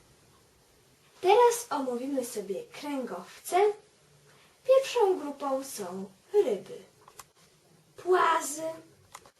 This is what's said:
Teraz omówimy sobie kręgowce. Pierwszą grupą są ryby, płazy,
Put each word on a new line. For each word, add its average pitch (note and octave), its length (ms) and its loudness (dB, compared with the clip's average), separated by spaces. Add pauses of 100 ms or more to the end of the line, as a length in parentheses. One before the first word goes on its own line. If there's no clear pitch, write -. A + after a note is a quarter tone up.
(1200)
Teraz A4+ 500 4
omówimy C4 540 -4
sobie F#3+ 400 -8
kręgowce. - 920 -8 (1080)
Pierwszą A#4 560 4
grupą C#4 440 -6
są F#3+ 400 -10 (280)
ryby, A3+ 460 0 (1160)
płazy, E4 680 0 (760)